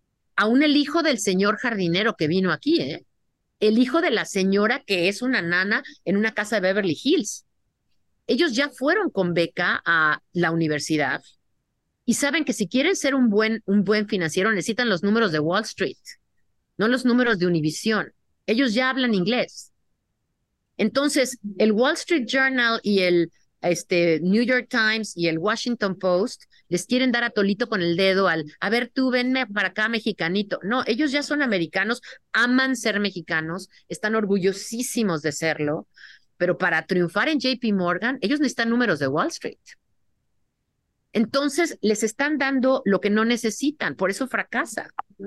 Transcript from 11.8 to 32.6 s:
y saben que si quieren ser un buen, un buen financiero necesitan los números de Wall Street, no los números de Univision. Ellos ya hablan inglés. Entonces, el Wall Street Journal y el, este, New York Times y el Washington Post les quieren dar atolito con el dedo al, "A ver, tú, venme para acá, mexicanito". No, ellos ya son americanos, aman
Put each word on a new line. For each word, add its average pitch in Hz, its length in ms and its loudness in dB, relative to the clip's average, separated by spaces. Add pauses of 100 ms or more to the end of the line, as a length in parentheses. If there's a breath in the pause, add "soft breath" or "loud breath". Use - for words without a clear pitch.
y 240 80 0
saben 285 320 0
que - 80 -2
si 202 140 -4
quieren 302 280 2
ser 277 200 0
un 247 140 4
buen, 220 360 0
un 202 180 2
buen 208 240 0
financiero 185 440 0
necesitan 220 380 -2
los 180 120 0
números 208 300 2
de 156 80 0
Wall 175 240 0
Street, - 340 -6 (800)
no 202 100 2
los 254 160 0
números 240 360 2
de 175 80 0
Univision. 165 640 -2 (320)
Ellos 226 280 2
ya 254 180 0
hablan 254 220 0
inglés. 196 600 -2 (1040)
Entonces, 262 640 0 (180)
el 220 140 4
Wall 254 240 2
Street 311 320 -2
Journal 254 560 0
y 202 160 2
el, 175 320 2 (300)
este, 175 600 2
New 196 220 2
York 247 260 0
Times 220 480 -2
y 170 100 0
el 160 120 0
Washington 208 580 -2
Post 185 460 0 (260 soft breath)
les 180 160 -2
quieren 254 260 2
dar 233 120 0
atolito 214 440 0
con 220 140 -2
el 170 160 0
dedo 190 300 4
al, 160 180 0 (140)
"A 190 100 -4
ver, 240 240 -2
tú, 262 160 0
venme 254 380 0
para 202 220 -2
acá, 214 200 -2
mexicanito". 208 760 -2
No, 240 220 -2
ellos 247 260 0
ya 285 120 -2
son 294 180 -2
americanos, 202 600 -2 (300 loud breath)
aman 254 440 2